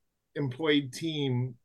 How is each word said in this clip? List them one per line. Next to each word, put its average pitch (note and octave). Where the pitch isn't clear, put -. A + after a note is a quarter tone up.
employed C#3+
team C3+